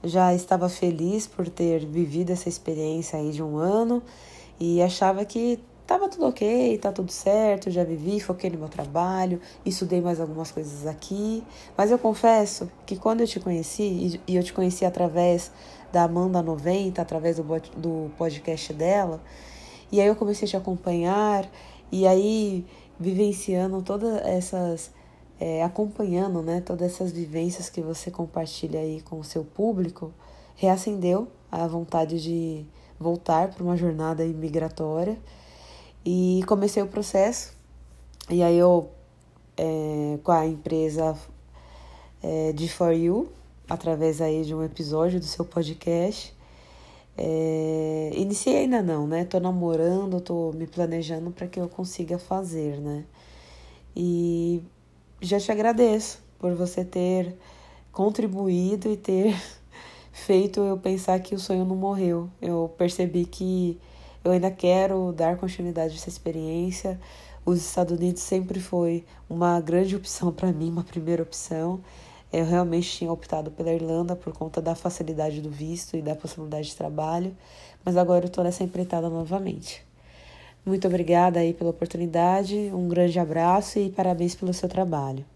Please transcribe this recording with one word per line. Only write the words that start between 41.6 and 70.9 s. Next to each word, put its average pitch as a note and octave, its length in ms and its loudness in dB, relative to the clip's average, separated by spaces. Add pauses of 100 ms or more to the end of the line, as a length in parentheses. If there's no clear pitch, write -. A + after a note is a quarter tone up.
é, D#3+ 300 0
de D#3 160 -4
For E3+ 240 2
You, E3+ 400 2 (420)
através D#3+ 480 0
aí D#3+ 220 0
de D3+ 100 -4
um D#3+ 100 -2
episódio D#3+ 560 0
do D#3+ 60 -6
seu - 180 -6
podcast. E3+ 920 -2 (840)
É, D#3+ 1000 -2
iniciei G#3+ 420 0
ainda B3 240 2
não, D#3 260 0
né? E3 180 0
Tô F3+ 140 0
namorando, F3+ 800 0
tô E3+ 340 -2
me D#3+ 120 -6
planejando E3 640 -4
pra F3+ 160 -10
que F#3 120 -8
eu F3 100 -4
consiga F3 480 -6
fazer, E3 600 -4
né? D3 260 -6 (880)
E E3+ 680 0 (580)
já G3 180 0
te G3+ 120 -2
agradeço A3 680 2 (200)
por F3+ 160 0
você F3+ 280 -2
ter F3+ 520 0 (560)
contribuído G3 960 0
e G#3 80 0
ter G3 380 2 (380)
<laughs> - 380 -20
feito G3 500 2
eu G3 160 2
pensar F#3+ 420 0
que F#3 160 -4
o F#3 40 -6
sonho F#3 260 0
não F#3 100 0
morreu. F#3 540 0 (120)
Eu E3 360 -2
percebi F3 480 2
que F#3 540 -2 (440)
eu F3+ 80 4
ainda F3+ 180 4
quero F#3+ 640 2
dar E3 260 2
continuidade F3 560 -4
a D#3+ 40 -12
essa - 120 -10
experiência. E3+ 920 -4 (460)
Os F3 140 4
Estados F3 380 0
Unidos F3+ 240 0
sempre F#3 380 -2
foi E3+ 460 -2 (240)
uma F3 300 2
grande F3+ 360 2
opção F#3 360 -2
pra F3+ 200 0
mim, D#3+ 200 -2
uma E3+ 120 -4
primeira E3+ 380 -2